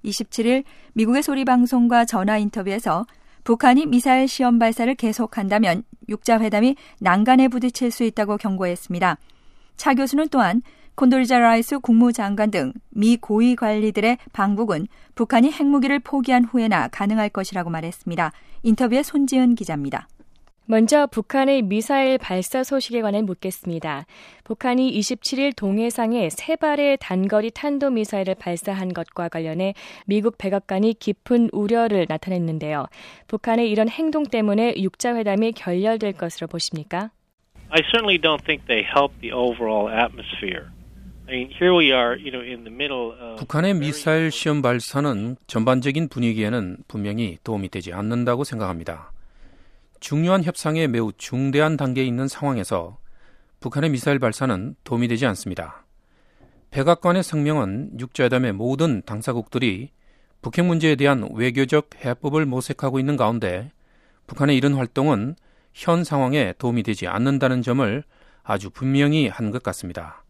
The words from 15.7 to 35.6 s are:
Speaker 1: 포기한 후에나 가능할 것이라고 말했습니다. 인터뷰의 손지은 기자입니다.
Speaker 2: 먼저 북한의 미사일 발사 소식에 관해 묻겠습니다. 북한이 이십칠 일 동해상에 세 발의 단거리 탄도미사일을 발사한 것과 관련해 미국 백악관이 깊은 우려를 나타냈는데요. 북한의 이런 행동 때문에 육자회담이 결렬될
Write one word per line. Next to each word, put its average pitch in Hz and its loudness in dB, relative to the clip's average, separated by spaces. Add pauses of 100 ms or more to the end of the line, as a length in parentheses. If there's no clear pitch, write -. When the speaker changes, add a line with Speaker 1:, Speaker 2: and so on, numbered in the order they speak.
Speaker 1:
포기한 254 2
후에나 226 0
가능할 208 -2
것이라고 185 -6
말했습니다. 170 -4 (320)
인터뷰의 233 2
손지은 262 2
기자입니다. 143 -6 (600)
Speaker 2:
먼저 226 6
북한의 269 0
미사일 262 0
발사 185 -2
소식에 254 -2
관해 208 0
묻겠습니다. 170 -6 (400)
북한이 254 0
이십칠 233 -4
일 277 2
동해상에 226 -2
세 - -4
발의 285 2
단거리 214 0
탄도미사일을 226 -2
발사한 185 -6
것과 170 -8
관련해 165 -4 (320)
미국 208 0
백악관이 202 -2
깊은 233 0
우려를 208 2
나타냈는데요. 160 -4 (420)
북한의 226 0
이런 220 2
행동 311 -2
때문에 214 0
육자회담이 220 -2
결렬될 208 -2